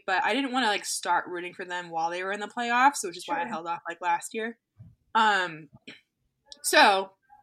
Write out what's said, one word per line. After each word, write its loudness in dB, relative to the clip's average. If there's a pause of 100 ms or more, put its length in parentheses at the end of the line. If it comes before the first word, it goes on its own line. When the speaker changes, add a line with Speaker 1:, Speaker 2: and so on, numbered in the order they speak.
Speaker 1:
but 0
I 2
didn't -2
wanna, 0
like, 0
start -2
rooting -8
for -12
them -8
while -2
they -4
were -4
in -4
the -6
playoffs, 2
which -8
is -14
why -4
I -2
Speaker 2:
Sure. -4
Speaker 1:
held -8
off, -6
like, -10
last -2
year. -6 (580)
Um, 2 (920)
so, 6 (320)